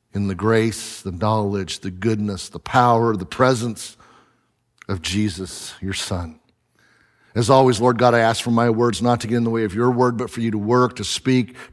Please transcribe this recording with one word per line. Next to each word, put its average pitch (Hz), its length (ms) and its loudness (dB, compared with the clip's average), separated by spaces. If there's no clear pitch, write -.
in 101 160 -2
the 92 60 -4
grace, 110 680 0
the 95 100 -8
knowledge, 101 680 -2
the 98 100 -8
goodness, 104 560 -4
the 76 120 -16
power, 117 580 2
the 90 80 -8
presence 120 720 -2
of 92 140 -4
Jesus, 92 800 -4
your 95 100 -6
Son. 87 480 -6
As 110 140 0
always, 131 320 6
Lord 120 160 2
God, 123 160 4
I 117 60 4
ask 113 220 2
for 120 100 -4
my 117 180 2
words 110 320 0
not 120 180 2
to 110 80 -8
get 117 80 -2
in 120 80 0
the 113 60 0
way 113 160 0
of 95 100 -6
your 123 160 2
word, 123 240 2
but 113 140 -6
for - 100 -10
you 113 120 -2
to 107 60 -4
work, 117 380 2
to 104 80 -8
speak, 127 540 -2